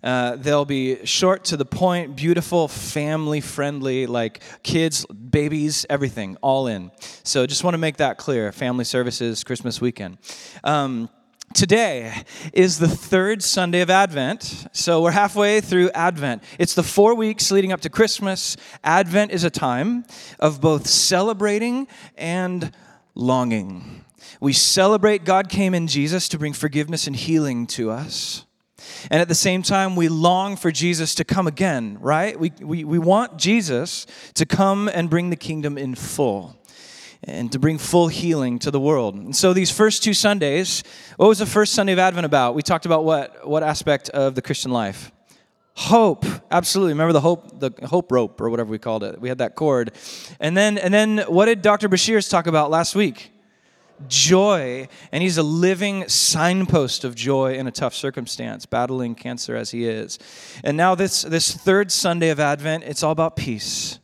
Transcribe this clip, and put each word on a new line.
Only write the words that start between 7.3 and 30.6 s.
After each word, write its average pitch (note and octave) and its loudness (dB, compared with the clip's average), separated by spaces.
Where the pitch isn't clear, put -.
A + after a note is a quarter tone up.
just C#3+ -4
wanna F3 0
make D#3+ -2
that C#3 0
clear, A2+ -2
family B2 -4
services, A#2+ -2
Christmas A#2+ -6
weekend. G#2 -6
Um, C3 -2
today E3+ 0
is F3+ 4
the E3 4
third F#3+ 0
Sunday F3+ 0
of F3+ 2
Advent, F3+ 0
so E3+ 0
we're E3+ 2
halfway G#3 2
through F3+ 2
Advent. D3 -2
It's F3 0
the F3 2
four G#3+ 4
weeks G#3+ -2
leading F#3+ 2
up - -4
to D#3 -8
Christmas. G3+ -2
Advent F#3+ 2
is F3 -2
a E3+ 2
time D#3+ -2
of D3+ 2
both D3+ 2
celebrating G#3+ 0
and F3+ -4
longing. A2+ -2
We C#3 0
celebrate G3 2
God F#3+ 2
came F#3+ 0
in E3+ -2
Jesus D3+ -2
to E3 -6
bring D3+ -4
forgiveness D3+ -4
and C#3 -6
healing C#3 0
to A2+ -4
us. - -8
And D#3 2
at E3+ 0
the D#3+ 2
same F#3 2
time, F#3+ 0
we E3+ 2
long F3+ 2
for F3 0